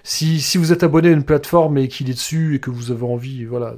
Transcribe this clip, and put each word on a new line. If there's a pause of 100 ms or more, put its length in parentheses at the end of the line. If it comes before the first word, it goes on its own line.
si,
si
vous
êtes
abonné
à
une
plateforme
et
qu'il
est
dessus
et
que
vous
avez
envie,
voilà,